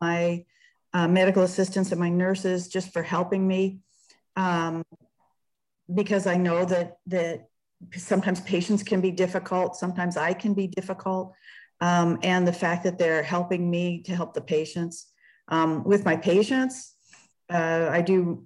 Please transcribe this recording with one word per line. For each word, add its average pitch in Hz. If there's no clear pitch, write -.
my, 170
uh, 175
medical 185
assistants 190
and 175
my 175
nurses 185
just 185
for 165
helping 180
me, 190
um, 165
because 196
I 180
know 180
that, 175
that 170
sometimes 190
patients 196
can 190
be 190
difficult, 180
sometimes 180
I 160
can 208
be 190
difficult, 190
um, 175
and 180
the 175
fact 175
that 180
they're 160
helping 175
me 175
to 185
help 165
the 151
patients. 165
Um, 160
with 202
my 160
patients, 214
uh, 165
I 170
do, 175